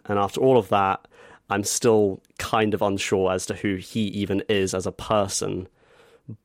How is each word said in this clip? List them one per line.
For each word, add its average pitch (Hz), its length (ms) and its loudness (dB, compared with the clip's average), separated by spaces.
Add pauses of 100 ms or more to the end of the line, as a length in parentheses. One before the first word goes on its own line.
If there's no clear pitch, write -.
and 101 120 -2
after 101 220 -2
all 131 160 6
of 107 140 2
that, 98 360 0 (440)
I'm 101 140 -2
still 107 580 2 (160)
kind 107 340 0
of 101 100 0
unsure 98 500 0
as 92 140 -2
to 101 80 -6
who 98 220 -4
he 92 320 -6
even 101 400 -2
is 95 260 2
as 92 120 -2
a 92 60 -6
person. 101 760 -2 (760)